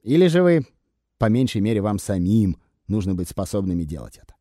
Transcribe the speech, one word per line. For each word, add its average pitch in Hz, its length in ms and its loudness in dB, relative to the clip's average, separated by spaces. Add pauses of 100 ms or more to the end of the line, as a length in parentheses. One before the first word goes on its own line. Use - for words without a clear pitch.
Или 160 260 4
же 170 140 4
вы, 170 240 4 (540)
по 110 100 2
меньшей 117 320 0
мере, 107 200 0
вам 101 180 -2
самим 98 580 0 (300)
нужно 98 260 -2
быть 90 160 -6
способными 92 540 -4
делать 73 340 -12
это. - 240 -20